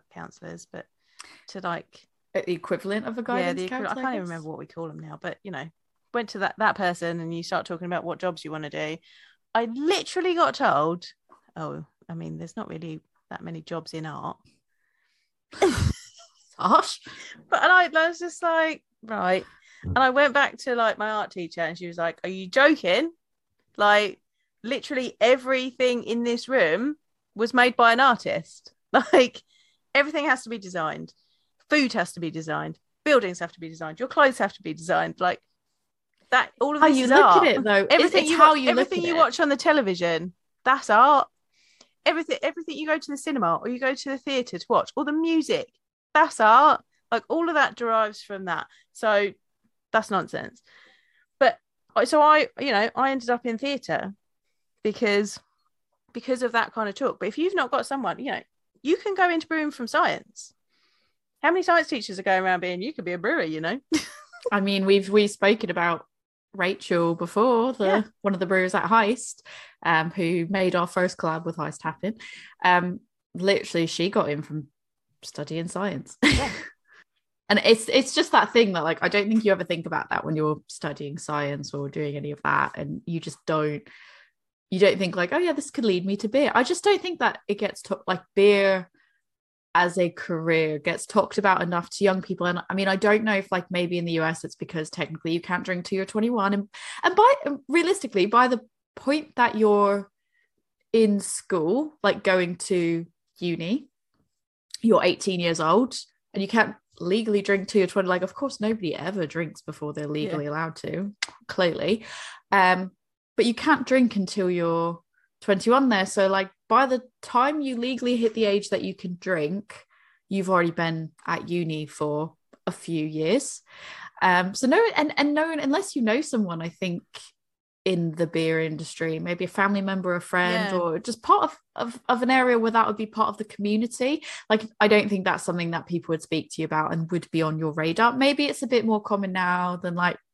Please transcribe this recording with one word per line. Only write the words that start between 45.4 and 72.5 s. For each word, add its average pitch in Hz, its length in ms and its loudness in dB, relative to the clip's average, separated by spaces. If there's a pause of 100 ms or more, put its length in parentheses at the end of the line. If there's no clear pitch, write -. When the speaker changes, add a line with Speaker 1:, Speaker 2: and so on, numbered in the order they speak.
Speaker 1:
that's 302 260 4
art. 240 440 8 (280)
Like, 233 180 0
all 330 200 0
of 320 60 -2
that 247 200 2
derives 220 460 -2
from 190 240 -12
that. 170 220 -6 (240)
So 208 420 2 (580)
that's 220 200 0
nonsense. - 500 -6 (800)
But - 180 4 (380)
I, 233 100 2
so 302 160 4
I, 302 260 6 (120)
you 269 120 -4
know, 208 240 0
I 269 160 0
ended 240 180 -6
up 240 160 -2
in 226 120 -4
theatre 226 560 -6 (680)
because, 208 560 -2 (760)
because 254 300 -4
of 233 80 -2
that 226 220 0
kind 214 160 -4
of 196 60 -8
talk. - 240 -4
But 185 100 -4
if - 80 -8
you've 359 180 -2
not 269 160 -2
got 269 140 0
someone, 254 340 -4
you 254 120 -8
know, 143 120 -8 (380)
you 311 160 0
can 392 180 -4
go 359 140 4
into 330 180 -2
brewing 311 240 -2
from 240 160 -10
science. - 640 -2 (880)
How 294 100 2
many 359 120 0
science 339 240 2
teachers 208 320 -8
are 190 40 -10
going 185 200 2
around 185 160 2
being, 180 220 -6
"You 277 120 -6
could 190 120 -12
be 175 80 -6
a 180 40 -4
brewer," 226 260 -2
you 156 180 -4
know? 185 180 -4 (120)
<laughs> 571 600 -6
Speaker 2:
I 202 80 2
mean, 196 260 0
we've, 196 240 4
we've 208 220 4
spoken 208 380 0
about 170 360 -2 (480)
Rachel 175 640 0
before, 226 560 2
the 226 140 -4
Speaker 1:
Yeah. 196 160 4 (200)
Speaker 2:
one 196 120 0
of 180 80 -4
the 190 40 0
brewers 185 300 2
at 180 80 0
Heist, 220 580 2 (440)
um, 165 260 2
who 170 380 -2
made 190 260 0
our 175 120 0
first 180 300 -2
collab 165 280 -4
with 165 100 -6
Heist 156 260 -8
happen. 180 360 -8 (460)